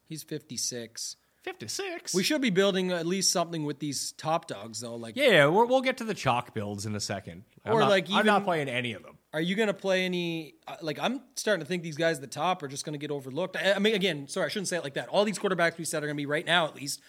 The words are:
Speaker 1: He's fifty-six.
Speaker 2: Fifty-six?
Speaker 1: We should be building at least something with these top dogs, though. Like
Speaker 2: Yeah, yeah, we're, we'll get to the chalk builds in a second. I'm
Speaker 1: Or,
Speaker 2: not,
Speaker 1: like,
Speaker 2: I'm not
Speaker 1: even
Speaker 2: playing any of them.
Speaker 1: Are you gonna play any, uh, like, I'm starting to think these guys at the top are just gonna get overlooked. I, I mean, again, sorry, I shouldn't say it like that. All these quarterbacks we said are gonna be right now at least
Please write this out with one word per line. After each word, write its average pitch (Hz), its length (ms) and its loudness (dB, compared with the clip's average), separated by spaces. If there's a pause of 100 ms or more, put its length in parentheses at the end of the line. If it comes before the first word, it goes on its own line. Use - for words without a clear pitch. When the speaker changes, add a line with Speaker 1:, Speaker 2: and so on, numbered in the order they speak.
Speaker 1:
He's 160 200 -14
fifty-six. 120 920 -8 (280)
Speaker 2:
Fifty-six? 370 720 -8
Speaker 1:
We 180 100 0
should 294 180 2
be 262 80 2
building 185 420 2
at 170 140 -2
least 180 260 0
something 165 340 -2
with 147 140 -6
these 143 340 -6
top 165 340 -2
dogs, 110 340 -12
though. 117 140 -10
Like 117 200 -12
Speaker 2:
Yeah, 269 140 4
yeah, 151 180 10
we're, 202 180 6
we'll 262 160 4
get 254 160 -2
to 240 60 -8
the 220 120 -4
chalk 123 400 0
builds 104 320 -6
in 107 80 -4
a 101 40 -4
second. 98 440 -8 (200)
I'm 214 100 0
Speaker 1:
Or, 226 80 4
Speaker 2:
not, - 80 6
Speaker 1:
like, 185 200 4
Speaker 2:
I'm 208 160 2
not 208 120 6
Speaker 1:
even 190 80 2
Speaker 2:
playing 160 240 0
any 120 240 -2
of 92 100 -12
them. - 140 -20 (140)
Speaker 1:
Are 156 100 -4
you 175 140 0
gonna 208 180 2
play 190 320 0
any, 170 500 -4 (120)
uh, 165 140 -10
like, 151 180 -4
I'm 226 220 -2 (140)
starting 202 280 0
to 139 40 -8
think 180 160 -4
these 160 140 -8
guys 165 200 2
at 135 40 -12
the 135 60 -12
top 175 360 -2
are 139 40 -8
just 139 160 -10
gonna 151 140 -6
get 147 140 -8
overlooked. 143 460 -6
I, 185 160 2
I 196 60 2
mean, 214 160 4
again, 165 320 0
sorry, 180 200 -2
I - 20 -6
shouldn't 190 200 -4
say 180 80 0
it 160 60 -4
like 139 120 -8
that. 131 140 -4
All 175 140 4
these 208 160 0
quarterbacks 175 380 2
we 165 80 -8
said 151 180 -2
are 147 40 -4
gonna 147 100 -4
be 143 80 -4
right 151 200 -2
now 165 200 4
at 143 100 -6
least 135 340 -8